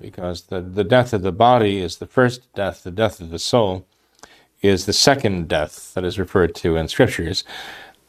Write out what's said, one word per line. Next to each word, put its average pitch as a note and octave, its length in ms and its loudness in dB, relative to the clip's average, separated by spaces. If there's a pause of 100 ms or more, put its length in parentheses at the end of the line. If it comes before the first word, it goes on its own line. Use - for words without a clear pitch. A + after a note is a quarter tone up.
because F2 400 -10
the, F#2 200 -8
the F#2 220 -2
death B2 300 4
of G2 80 0
the F#2+ 100 -2
body A2 460 4
is F2 200 -6
the G#2 100 -14
first B2+ 480 0
death. F#2+ 280 -6
The F2+ 80 -12
death G2+ 300 -2
of E2 80 -14
the E2 100 -10
soul F#2+ 460 0 (800)
is G2 240 2
the G2+ 60 0
second G2 540 2
death - 460 -4
that F#2 100 -4
is F2+ 140 -4
referred F2 380 2
to E2 200 -2
in D#2+ 120 -2
scriptures. - 560 0 (640)